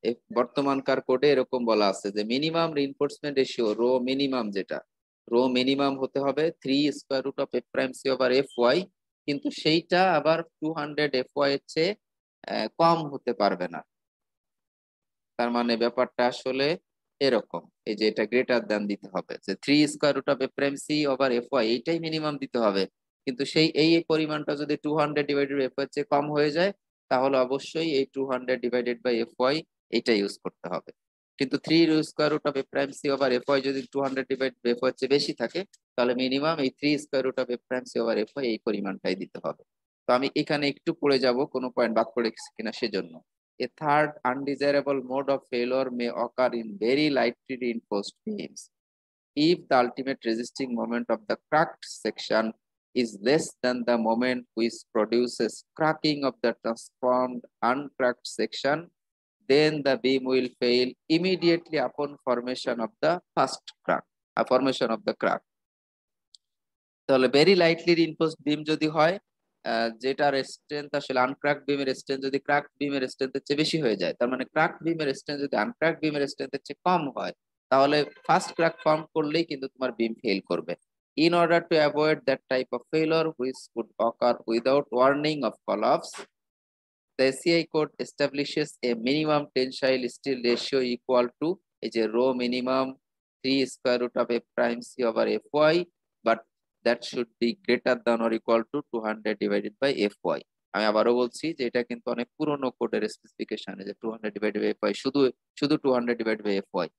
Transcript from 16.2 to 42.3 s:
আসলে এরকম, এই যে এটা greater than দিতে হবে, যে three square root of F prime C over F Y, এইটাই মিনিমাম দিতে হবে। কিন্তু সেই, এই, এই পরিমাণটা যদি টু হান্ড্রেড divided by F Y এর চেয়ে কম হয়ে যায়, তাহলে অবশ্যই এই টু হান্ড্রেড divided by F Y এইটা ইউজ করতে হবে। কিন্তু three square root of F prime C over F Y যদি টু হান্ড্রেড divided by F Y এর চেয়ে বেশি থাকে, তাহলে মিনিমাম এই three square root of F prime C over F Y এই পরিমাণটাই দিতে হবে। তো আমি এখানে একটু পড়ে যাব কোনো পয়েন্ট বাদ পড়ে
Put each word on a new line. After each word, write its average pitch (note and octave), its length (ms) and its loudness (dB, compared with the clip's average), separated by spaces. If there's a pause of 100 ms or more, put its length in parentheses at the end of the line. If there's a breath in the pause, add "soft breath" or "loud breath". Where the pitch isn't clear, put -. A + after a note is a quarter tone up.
আসলে C3 340 -2 (600)
এরকম, G#2 360 0 (260)
এই G#2+ 100 -2
যে G#2+ 120 2
এটা A2 200 -2
greater B2 380 2
than G#2 220 0
দিতে G2 240 -8
হবে, - 180 -6 (120)
যে F#2+ 80 -4 (100)
three D3 200 4 (100)
square C#3+ 240 0
root C3+ 160 -4
of B2+ 60 -2 (100)
F - 80 -16
prime C#3 280 -2
C - 20 -20 (260)
over C3+ 160 2 (160)
F - 20 -20 (140)
Y, A2 120 2
এইটাই E3 320 -2
মিনিমাম D#3 380 -2
দিতে C3 220 -4
হবে। G2 180 2 (420)
কিন্তু C3+ 180 -4 (100)
সেই, D#3+ 140 4 (140)
এই, D#3+ 160 4
এই E3 140 0
পরিমাণটা D3+ 500 0
যদি D3 140 -2 (100)
টু D3+ 140 -2
হান্ড্রেড D3 320 0
divided C#3 280 0
by C3 140 0
F - 80 -10
Y - 20 0
এর C3+ 100 -8
চেয়ে C#3+ 200 -4
কম D3 140 2 (100)
হয়ে D3 220 2
যায়, G3 140 2 (380)
তাহলে C3+ 340 2
অবশ্যই C#3 440 -4 (100)
এই C3+ 60 2 (100)
টু C3+ 60 -4 (100)
হান্ড্রেড B2+ 340 -2
divided A#2+ 400 -2
by B2 80 2 (160)
F - 40 -20 (200)
Y - 20 0 (400)
এইটা A#2 240 2
ইউজ G2 140 -2 (100)
করতে - 300 -12
হবে। - 180 -8 (480)
কিন্তু C3+ 160 -2 (100)
three D#3+ 180 4 (280)
square D3+ 220 0
root D3+ 160 -4
of C3+ 60 -6 (100)
F - 80 -20
prime C#3 260 -2
C - 20 -20 (140)
over C3 140 2 (140)
F - 20 -12 (120)
Y - 100 4
যদি C3+ 140 -2 (120)
টু C#3 120 -2
হান্ড্রেড C3+ 280 -4
divided C3 300 -4
by A#2+ 140 2
F - 80 -6
Y C3 40 4
এর B2 100 -6
চেয়ে C3 160 0
বেশি C#3+ 260 0
থাকে, A#2+ 180 -4 (360)
তাহলে B2 260 2
মিনিমাম C#3 440 0
এই B2+ 140 0
three D3 240 2
square C3 220 -2
root C3 160 -2
of B2 60 -2 (120)
F - 100 -20
prime B2+ 200 -4
C - 40 -18 (100)
over A2+ 120 0 (140)
F - 20 -20 (100)
Y C3+ 120 -2
এই A2 140 -6
পরিমাণটাই G2+ 540 -4
দিতে - 240 -12
হবে। D#2+ 180 -8 (420)
তো - 120 -8
আমি C3+ 100 0 (140)
এখানে D3 320 -2
একটু - 180 -6 (100)
পড়ে C#3+ 240 4
যাব B2 120 2 (160)
কোনো B2+ 220 -4
পয়েন্ট A#2 220 2
বাদ A2+ 180 2
পড়ে A#2 180 0